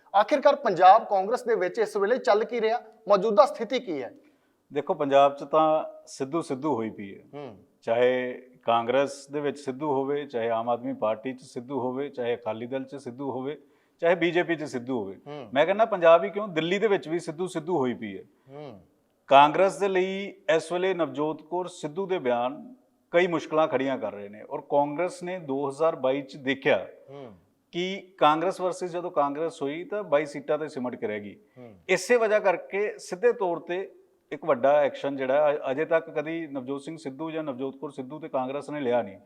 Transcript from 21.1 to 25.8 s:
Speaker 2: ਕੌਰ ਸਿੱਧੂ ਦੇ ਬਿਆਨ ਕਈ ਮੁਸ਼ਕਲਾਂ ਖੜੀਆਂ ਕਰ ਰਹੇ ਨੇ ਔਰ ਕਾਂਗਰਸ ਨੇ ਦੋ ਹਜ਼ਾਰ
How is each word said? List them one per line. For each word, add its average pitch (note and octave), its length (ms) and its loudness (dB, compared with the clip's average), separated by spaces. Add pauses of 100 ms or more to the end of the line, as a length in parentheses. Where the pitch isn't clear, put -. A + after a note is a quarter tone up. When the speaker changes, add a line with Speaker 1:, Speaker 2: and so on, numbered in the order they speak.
Speaker 2:
ਕੌਰ F3 260 -6
ਸਿੱਧੂ E3+ 380 -8
ਦੇ F3+ 140 -4
ਬਿਆਨ B2 560 -2 (360)
ਕਈ F3 160 4
ਮੁਸ਼ਕਲਾਂ D#3 400 0
ਖੜੀਆਂ C3+ 300 -2
ਕਰ G#2 160 -6
ਰਹੇ G2+ 160 -14
ਨੇ G#2+ 200 -18
ਔਰ D3 120 -8
ਕਾਂਗਰਸ D3 600 -2
ਨੇ F3+ 160 -8
ਦੋ C#3 300 -4
ਹਜ਼ਾਰ D#3+ 260 -2